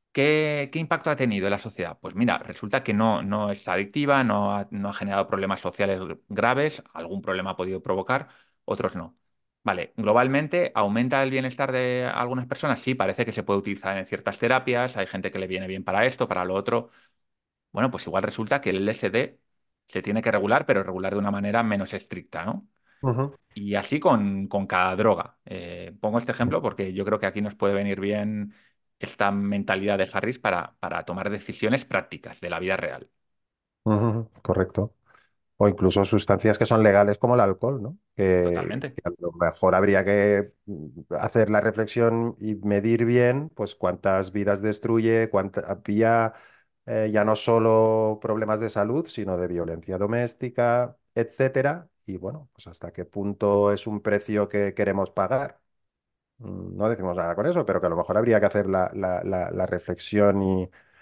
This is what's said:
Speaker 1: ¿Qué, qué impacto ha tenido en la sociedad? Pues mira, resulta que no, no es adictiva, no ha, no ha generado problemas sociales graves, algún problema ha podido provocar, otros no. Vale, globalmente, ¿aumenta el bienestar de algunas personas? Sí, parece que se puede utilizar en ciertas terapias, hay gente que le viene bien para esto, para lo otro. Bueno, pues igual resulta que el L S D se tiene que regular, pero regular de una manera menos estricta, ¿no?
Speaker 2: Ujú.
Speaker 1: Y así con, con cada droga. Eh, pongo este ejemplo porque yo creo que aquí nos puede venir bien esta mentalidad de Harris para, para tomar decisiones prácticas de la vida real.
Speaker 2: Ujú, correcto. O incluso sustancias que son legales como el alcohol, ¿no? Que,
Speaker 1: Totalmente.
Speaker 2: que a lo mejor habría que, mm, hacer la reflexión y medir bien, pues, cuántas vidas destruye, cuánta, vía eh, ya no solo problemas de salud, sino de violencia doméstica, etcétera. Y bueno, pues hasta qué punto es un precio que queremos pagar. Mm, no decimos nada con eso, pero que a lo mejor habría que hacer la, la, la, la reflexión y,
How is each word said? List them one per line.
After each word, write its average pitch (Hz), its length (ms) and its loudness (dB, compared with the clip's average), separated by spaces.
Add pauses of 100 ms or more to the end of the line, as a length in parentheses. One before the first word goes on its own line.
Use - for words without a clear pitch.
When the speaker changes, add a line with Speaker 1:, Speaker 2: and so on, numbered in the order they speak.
(120)
Speaker 1:
¿Qué, 147 640 0
qué 156 60 -4
impacto 160 300 -2
ha 147 60 2
tenido 107 320 0
en 101 40 0
la 101 80 0
sociedad? 85 420 -8
Pues 90 140 -12
mira, 107 240 2
resulta - 440 -4
que 110 100 -2
no, 110 300 2
no 104 280 -2
es - 180 -10
adictiva, 131 560 0
no 104 280 0
ha, 101 180 -4
no 101 180 -6
ha 101 40 -6
generado 101 340 -2
problemas 98 340 -4
sociales 95 400 -2 (260)
graves, 127 560 0 (100)
algún 170 280 -10
problema 95 300 -4
ha 92 60 -8
podido 92 240 -4
provocar, 110 460 -2 (380)
otros - 320 -4
no. 85 200 -12 (460)
Vale, 92 320 -2
globalmente, 135 800 2
¿aumenta 117 480 0
el 135 80 0
bienestar 131 400 -4
de 127 420 -2
algunas 127 340 -4
personas? 131 320 -2
Sí, 131 160 -2
parece 98 300 0
que 110 60 -4
se 104 120 -4
puede 101 160 0
utilizar 98 380 -4
en 92 100 -8
ciertas 98 320 -4
terapias, 127 580 0
hay 98 100 -2
gente 95 240 -6
que 98 80 -8
le 92 80 -4
viene 92 200 -6
bien 95 180 -6
para 98 200 2
esto, 127 220 0
para 92 180 -2
lo 92 100 -2
otro. 117 340 -2 (840)
Bueno, 123 200 0
pues 92 160 -8
igual 92 160 0
resulta 110 380 -2
que 98 100 -2
el 95 60 0
L 101 140 0
S 107 180 -4
D 113 300 -2 (480)
se - 140 -6
tiene 104 200 -2
que 113 100 0
regular, 104 340 2
pero 98 180 2
regular 92 300 -6
de 101 60 -2
una 101 120 -2
manera 101 320 0
menos 101 300 -2
estricta, 90 520 -10
¿no? 131 220 -8 (340)
Speaker 2:
Ujú. 131 340 -2 (180)
Speaker 1:
Y 101 220 -4
así 117 240 -2
con, 101 480 2
con 98 200 -2
cada 92 280 2
droga. 98 500 0
Eh, 87 540 -14
pongo 110 200 -2
este 120 120 -4
ejemplo 131 300 0
porque 95 320 -4
yo 98 120 -4
creo 104 140 0
que 101 60 -2
aquí 98 160 -2
nos 104 140 -4
puede 101 180 0
venir 98 260 -2
bien 104 540 -4 (460)
esta - 320 -2
mentalidad 101 640 0
de 92 160 0
Harris 104 260 -2
para, 87 400 -2
para 85 260 -6
tomar 95 240 -6
decisiones 104 560 -2
prácticas - 560 -8
de - 80 -8
la 85 100 -4
vida 190 180 -2
real. - 320 -8 (720)
Speaker 2:
Ujú, 110 460 2 (140)
correcto. 92 500 0 (640)
O 104 120 6
incluso 95 360 4
sustancias 104 540 2
que 113 80 2
son 110 160 4
legales 104 360 6
como 123 160 2
el 123 60 6
alcohol, 113 420 0
¿no? 151 140 -10 (180)
Que, 101 80 0 (180)
Speaker 1:
Totalmente. 87 540 -2
Speaker 2:
que - 100 -10
a 87 140 -4
lo 87 140 -8
mejor 87 420 2
habría 98 300 4
que, 101 480 4 (140)
mm, 78 220 -12 (300)
hacer 104 320 2
la 104 100 4
reflexión 113 800 0
y 107 180 -4
medir 104 480 2
bien, 123 500 4
pues, 104 200 -6
cuántas 95 580 0
vidas 101 280 0
destruye, 113 680 2
cuánta, 98 460 -2 (100)
vía 113 480 4 (520)
eh, 110 280 -2
ya 104 120 4
no 110 100 4
solo 110 840 4
problemas 110 380 -2
de 110 100 -4
salud, 110 380 0
sino 98 300 -4
de 90 100 -2
violencia 85 500 -6
doméstica, 120 1000 0 (180)
etcétera. 135 720 0 (160)
Y 95 120 -8
bueno, 127 360 -12
pues - 140 -20
hasta 85 240 -16
qué 90 140 -10
punto 101 640 2
es 101 160 -2
un 104 140 -4
precio 104 480 0
que 101 240 0
queremos 98 380 0
pagar. 127 500 -2 (800)
Mm, 92 380 -12
no 104 120 0
decimos 95 280 -2
nada 85 180 0
con 104 120 0
eso, 170 180 0
pero 92 160 0
que 92 60 2
a - 20 0
lo 85 80 -2
mejor 90 200 0
habría 110 220 6
que 101 80 4
hacer 101 200 0
la, 92 280 2
la, 90 280 -2
la, 90 280 -2
la 92 140 -2
reflexión 98 800 2
y, 95 260 0 (320)